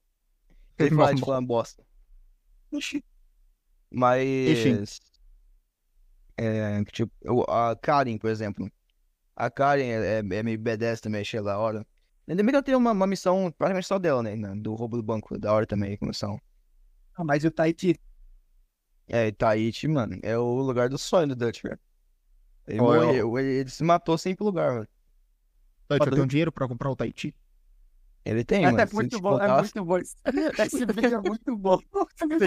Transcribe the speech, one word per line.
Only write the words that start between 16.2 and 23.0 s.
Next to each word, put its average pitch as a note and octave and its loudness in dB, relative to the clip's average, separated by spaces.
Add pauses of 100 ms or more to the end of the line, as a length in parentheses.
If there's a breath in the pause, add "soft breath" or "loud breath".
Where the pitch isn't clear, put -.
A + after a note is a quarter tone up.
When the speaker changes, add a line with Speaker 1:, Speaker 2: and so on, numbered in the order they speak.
Speaker 3:
Ah, F3 -8
mas D3 0
o D#3+ 4
Tahiti? E3 0 (1040)
Speaker 1:
É, A2+ 0
Tahiti, A2 0
mano, A2+ -2
é A2 -2
o A#2+ 0
lugar B2 0
do C3+ -4
sonho F3 0
do C3 -4
Dutch, A#2 -4
velho. - -8 (880)
Ele G#2 -6
Speaker 2:
Qual A#2+ 6
é A#2+ 6
o A#2+ 4